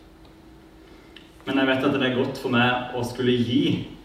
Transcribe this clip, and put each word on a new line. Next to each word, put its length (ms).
Men 140
jeg 80
vet 180
at 80
det 140
er 80
godt 240
for 140
meg 440
å 80
skulle 300
gi 260